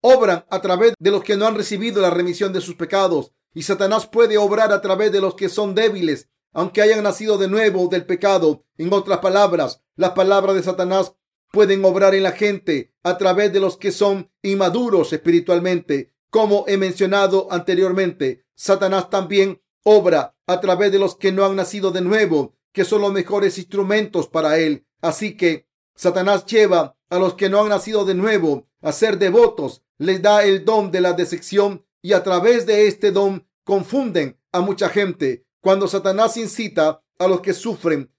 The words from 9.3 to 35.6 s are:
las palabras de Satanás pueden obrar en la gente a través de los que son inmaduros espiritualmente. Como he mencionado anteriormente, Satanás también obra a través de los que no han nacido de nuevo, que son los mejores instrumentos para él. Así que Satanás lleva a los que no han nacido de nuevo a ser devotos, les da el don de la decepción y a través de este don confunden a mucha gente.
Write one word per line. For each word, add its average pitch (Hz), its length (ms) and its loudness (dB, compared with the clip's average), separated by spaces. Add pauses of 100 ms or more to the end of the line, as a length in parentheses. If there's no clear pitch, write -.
las 180 140 0
palabras 190 440 2
de 180 80 -2
Satanás 185 520 -2 (380)
pueden 196 320 2
obrar 190 300 4
en 190 80 2
la 180 100 0
gente 190 600 -4 (100)
a - 140 -2
través 190 360 0
de 196 80 2
los 185 160 -2
que 196 160 -4
son 196 380 -2 (120)
inmaduros 196 720 0
espiritualmente. 170 1000 -2 (180)
Como 202 360 2
he 202 100 0
mencionado 190 760 0
anteriormente, 180 920 -2 (100)
Satanás 190 560 -2
también 196 520 -2 (220)
obra 180 520 4 (100)
a 180 140 -2
través 190 320 0
de 196 60 2
los 190 180 0
que 190 160 -2
no 196 120 0
han 196 120 0
nacido 190 360 -4
de 185 80 -4
nuevo, 180 540 0 (180)
que 190 120 -2
son 208 160 0
los 202 120 0
mejores 196 440 -2
instrumentos 196 720 -4
para 156 300 0
él. 156 280 -2 (140)
Así 170 360 -4
que 165 300 -2 (280)
Satanás 185 500 0
lleva 185 520 2 (120)
a 180 100 -2
los 185 160 0
que 196 140 -2
no 202 140 2
han 214 60 0
nacido 208 360 -2
de 190 100 -2
nuevo 180 520 -2 (160)
a 156 100 -4
ser 214 260 0
devotos, 185 640 2 (160)
les 185 220 -2
da 208 240 4
el 190 200 2
don 208 260 0
de 180 100 -2
la 180 140 2
decepción 185 720 -2 (160)
y 180 100 -2
a 180 100 2
través 190 440 2
de 214 200 4
este 202 260 0
don 196 360 -2 (160)
confunden 196 760 -4 (140)
a 180 80 -2
mucha 190 280 -2
gente. 175 580 -4 (140)